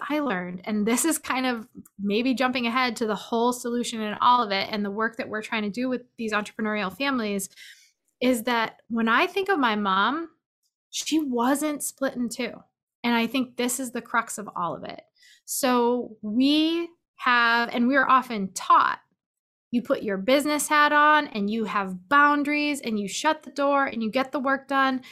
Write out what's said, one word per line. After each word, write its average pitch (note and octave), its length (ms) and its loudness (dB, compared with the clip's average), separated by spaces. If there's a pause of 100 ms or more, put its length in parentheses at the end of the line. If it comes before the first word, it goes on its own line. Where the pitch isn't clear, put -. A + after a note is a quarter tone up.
I D4 100 -2
learned, F3+ 460 -4
and G#3 220 -2
this A#3 180 2
is D#4 140 2
kind C4 280 -2
of A#3 220 -4 (320)
maybe A3 340 0
jumping B3+ 320 0
ahead B3 300 0
to A#3 100 -2
the G#3+ 80 0
whole A#3 380 0
solution A#3+ 480 -4
and G#3 200 -4
all B3 220 4
of G#3 80 -2
it, G3 200 -2
and G#3 140 -2
the G3+ 60 -4
work A3 260 -2
that A#3 120 -8
we're G#3+ 140 -6
trying G#3+ 200 -4
to G#3 80 -4
do B3 180 -4
with B3 140 -4 (160)
these A3 140 -4
entrepreneurial G#3 640 -4
families, A3 520 -2 (720)
is B3 220 2
that A#3 460 -2
when A3+ 200 0
I C4 200 4
think F#4+ 200 -4
of F#4 120 2
my A3+ 160 2
mom, G#3 520 0 (600)
she - 300 0
wasn't C#4 640 0
split - 320 -4
in B3 120 -4
two. A#3 240 -6 (520)
And A#3+ 100 2
I A#3 140 2
think B3+ 280 -4
this B3 220 -2
is B3+ 140 -8
the A#3 100 -6
crux - 360 -4
of G#3 180 -12
all E3+ 180 -4
of - 80 -14
it. - 200 -14 (420)
So A#3+ 760 0
we D4+ 680 2 (280)
have, A#3 560 2
and A#3+ 140 0
we C4+ 100 2
are C4 140 2
often A#3+ 420 0
taught, - 460 2 (720)
you A#3+ 100 0
put - 220 -2
your G3 160 -4
business C#4+ 500 0
hat D4 240 4
on D4+ 360 6
and G3+ 200 -4
you A3 160 -2
have F#3+ 440 -6
boundaries D4 720 4
and A3 180 -4
you G3+ 100 -4
shut D#4 360 -2
the - 80 -16
door C#4 340 2
and A3+ 160 -6
you A3 80 -2
get B3+ 220 -2
the D4+ 80 -2
work C4+ 280 -2
done. C4+ 320 0 (120)